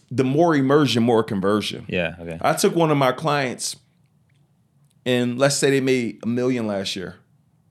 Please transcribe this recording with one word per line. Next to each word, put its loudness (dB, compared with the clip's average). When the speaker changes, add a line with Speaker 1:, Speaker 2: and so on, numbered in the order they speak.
Speaker 1:
the 0
more 2
immersion, 2
more 4
conversion. -2
Speaker 2:
Yeah, -4
okay. -10
Speaker 1:
I 2
took 0
one 2
of 2
my 4
clients, -4
and 0
let's 2
say 2
they 2
made 0
a -4
million -2
last -4
year. -10